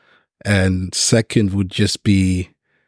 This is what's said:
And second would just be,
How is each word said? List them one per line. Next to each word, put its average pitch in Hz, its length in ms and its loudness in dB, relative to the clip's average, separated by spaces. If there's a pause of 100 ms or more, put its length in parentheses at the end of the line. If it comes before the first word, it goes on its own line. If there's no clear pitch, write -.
(460)
And 92 480 0
second 110 600 0
would 98 160 -2
just - 340 -2
be, 92 460 2 (380)